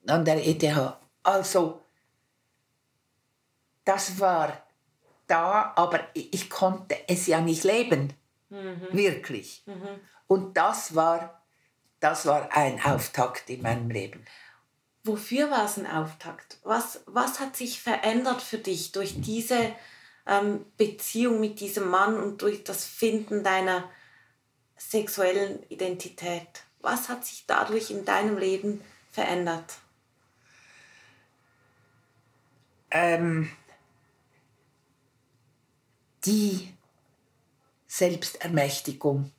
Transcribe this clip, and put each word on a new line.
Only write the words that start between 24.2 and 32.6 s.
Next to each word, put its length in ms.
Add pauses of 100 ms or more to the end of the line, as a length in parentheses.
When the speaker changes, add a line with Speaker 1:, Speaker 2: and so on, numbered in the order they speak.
Speaker 2:
sexuellen 920
Identität? 960 (160)
Was 280
hat 160
sich 240
dadurch 420
in 140
deinem 340
Leben 420 (300)
verändert? 680 (3000)